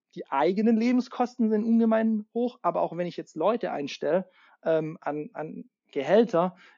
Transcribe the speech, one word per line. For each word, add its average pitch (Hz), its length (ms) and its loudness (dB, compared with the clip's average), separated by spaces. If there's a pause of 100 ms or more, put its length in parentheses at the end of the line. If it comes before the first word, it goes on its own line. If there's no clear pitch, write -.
(140)
die - 160 -12
eigenen 196 460 2
Lebenskosten 240 720 0
sind 214 160 0
ungemein 226 680 2
hoch, 240 280 -4
aber 175 200 0
auch 170 140 -4
wenn 175 100 -4
ich 170 100 -10
jetzt 165 200 -12
Leute 175 360 -2
einstelle, 147 560 -2 (340)
ähm, 160 380 -2
an, 151 320 -8
an - 380 -12 (200)
Gehälter, 175 680 2 (220)